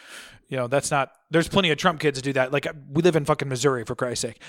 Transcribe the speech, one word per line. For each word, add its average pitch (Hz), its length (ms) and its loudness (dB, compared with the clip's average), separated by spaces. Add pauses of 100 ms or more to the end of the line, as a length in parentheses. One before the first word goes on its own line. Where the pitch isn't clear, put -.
(500)
you 135 80 -6
know, 123 100 -2
that's 135 240 0
not, 139 200 0 (200)
there's 160 160 2
plenty 185 240 2
of 143 60 0
Trump 170 220 0
kids 139 220 0
do 135 120 -2
that. 131 180 0
Like, 143 160 0 (220)
we 143 120 0
live 165 140 6
in 147 100 0
fucking 147 240 0
Missouri, 127 360 0
for 123 100 -6
Christ's 123 260 -4
sake. 113 280 -8